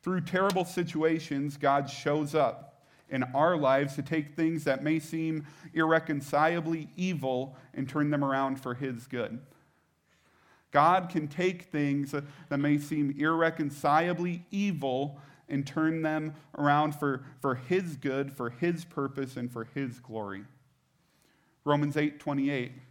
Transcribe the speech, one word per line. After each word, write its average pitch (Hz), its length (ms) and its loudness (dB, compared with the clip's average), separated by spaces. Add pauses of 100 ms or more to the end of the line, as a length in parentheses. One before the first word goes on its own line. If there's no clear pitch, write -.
Through 180 180 0
terrible 185 440 2
situations, 160 920 0
God 139 340 2
shows 151 460 0
up 135 300 2 (440)
in 131 120 -2
our 143 340 2
lives 143 380 2
to 143 80 -6
take 151 320 -4
things 160 300 0
that 135 180 0
may 156 160 2
seem 160 480 -4 (260)
irreconcilably 160 1200 2
evil 139 600 -2 (160)
and 135 160 -6
turn 147 220 0
them 143 120 0
around 135 380 0
for 123 140 -6
his 123 320 -8
good. 117 340 -4 (1300)
God 175 360 6
can 151 180 -4
take 180 360 -2
things 143 480 -2
that 143 480 -6
may 147 180 4
seem 143 420 -2
irreconcilably 165 1300 2
evil 143 680 -2 (300)
and 139 180 -2
turn 160 360 0
them 156 320 -2 (240)
around 147 360 4
for, 139 300 -2 (160)
for 135 140 0
his 170 420 -2
good, 139 340 -2
for 123 200 -6
his 165 340 -2
purpose, 135 540 -6
and 120 120 -6
for 113 140 -8 (100)
his 131 260 -6
glory. 104 440 -8 (1200)
Romans 147 320 4
eight 151 240 -2
twenty-eight 139 520 -2 (180)